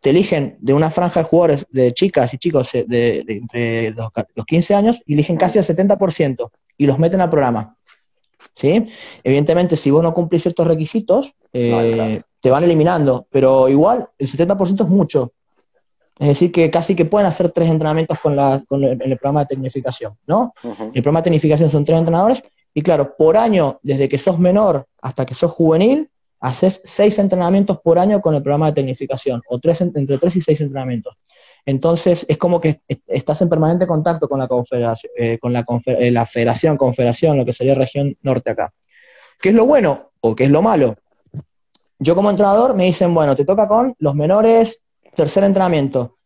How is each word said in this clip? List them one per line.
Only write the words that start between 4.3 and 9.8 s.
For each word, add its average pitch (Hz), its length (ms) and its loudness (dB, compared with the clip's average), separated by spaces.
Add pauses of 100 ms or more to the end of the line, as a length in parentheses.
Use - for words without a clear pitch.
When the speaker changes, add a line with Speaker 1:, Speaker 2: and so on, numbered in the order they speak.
Speaker 1:
los 110 100 -10
quince 170 300 0
años, 226 300 0
y 147 80 -4
eligen 151 240 0
casi 180 160 0
Speaker 2:
Ujú. 214 60 2
Speaker 1:
el 185 60 0
setenta 190 320 0
por 185 140 -2
ciento 131 400 -4 (260)
y 143 80 0
los 139 140 2
meten 180 220 0
al 170 80 0
programa. 123 460 -2 (800)
¿Sí? 208 340 0 (340)
Evidentemente, 160 520 2
si 139 160 -2